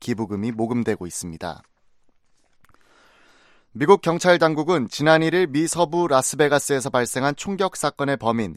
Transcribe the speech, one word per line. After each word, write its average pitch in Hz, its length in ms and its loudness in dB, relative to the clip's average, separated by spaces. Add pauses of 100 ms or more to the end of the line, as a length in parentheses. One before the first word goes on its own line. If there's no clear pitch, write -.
기부금이 104 500 -6
모금되고 113 560 -4
있습니다. 85 560 -10 (2000)
미국 151 320 4
경찰 170 380 4
당국은 156 480 2
지난 160 340 4
일 160 120 0
일 185 120 2
미 151 220 0
서부 170 400 0
라스베가스에서 139 840 0
발생한 131 460 -2
총격 190 400 -4
사건의 139 400 -4
범인 113 400 -2